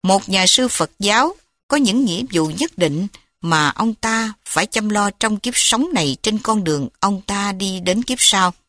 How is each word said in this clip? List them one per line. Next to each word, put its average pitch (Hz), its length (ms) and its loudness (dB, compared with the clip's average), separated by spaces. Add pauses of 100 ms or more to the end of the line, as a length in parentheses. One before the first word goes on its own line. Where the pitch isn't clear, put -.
một 196 260 2
nhà 190 180 2
sư 247 220 2
Phật - 300 -2
giáo 233 360 2 (340)
có 285 80 2
những 254 280 2
nghĩa 190 180 -2 (100)
vụ 160 140 2
nhất 202 320 -6
định 165 280 0 (340)
mà 156 280 2
ông 220 260 -2
ta 226 380 -2 (120)
phải 175 220 -2
chăm 214 220 -4
lo 202 220 0
trong 214 300 -2
kiếp 240 160 -4
sống 254 380 0
này 147 280 2
trên 220 160 -2
con 214 260 -2
đường 147 240 -2 (120)
ông 196 200 0
ta 202 320 -2
đi 190 280 -4
đến 185 220 0
kiếp 247 180 -4
sau. 185 340 4 (140)